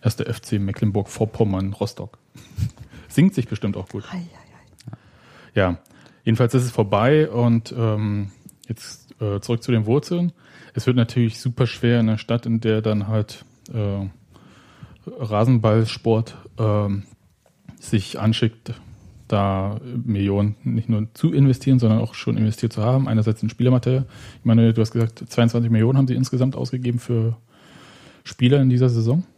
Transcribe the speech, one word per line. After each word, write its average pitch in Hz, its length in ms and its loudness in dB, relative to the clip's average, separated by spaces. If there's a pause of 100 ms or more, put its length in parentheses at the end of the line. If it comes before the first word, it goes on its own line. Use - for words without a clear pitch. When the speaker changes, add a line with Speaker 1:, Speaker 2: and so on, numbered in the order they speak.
Speaker 1:
erster 110 220 -2
F 120 160 -8
C - 160 -4
Mecklenburg-Vorpommern 101 1160 -2
Rostock? - 440 -10 (460)
<laughs> - 440 -14
Singt 180 260 2
sich 113 120 -2
bestimmt 104 300 -6
auch 101 120 -12
gut. 104 220 -10
Speaker 2:
Ei, 190 60 -8
ei, - 720 -18
ei. - 60 -18 (580)
Speaker 1:
Ja, 90 240 0 (460)
jedenfalls 117 300 2
ist 123 100 2
es 120 80 -6
vorbei 135 580 2
und, 117 460 0
ähm, 104 560 -2 (340)
jetzt, - 540 -14
äh, 101 200 -2
zurück 117 220 -4
zu - 80 -6
den 110 160 2
Wurzeln. 156 460 0 (420)
Es - 120 -4
wird 123 100 2
natürlich 117 440 0
super 127 260 -2
schwer 120 340 0
in 113 80 2
einer 110 100 0
Stadt, 117 280 -4
in 113 140 -2
der 110 200 0
dann 107 260 -2
halt, 107 380 -4 (280)
äh, 101 340 -4 (1120)
Rasenballsport, 113 1160 2 (220)
ähm, 104 440 0 (760)
sich - 420 -4
anschickt, 113 520 -2 (560)
da 98 520 -2 (240)
Millionen 101 580 0
nicht 117 260 -2
nur 110 260 0
zu 165 180 0
investieren, 135 460 4
sondern 113 220 4
auch 110 140 -4
schon 113 220 -4
investiert 110 360 0
zu 107 100 -4
haben. 127 260 2
Einerseits 110 340 0
in 113 60 -2
Spielermaterial. 127 560 2 (340)
Ich - 60 -20
meine, 113 280 6
du 113 80 0
hast 110 120 0
gesagt, 113 360 -2
zweiundzwanzig 117 420 2
Millionen 117 280 4
haben 135 80 4
sie 127 80 0
insgesamt 131 400 0
ausgegeben 123 440 -4
für 113 380 -2 (880)
Spieler 131 360 2
in 131 80 4
dieser 123 200 4
Saison? 120 360 0 (140)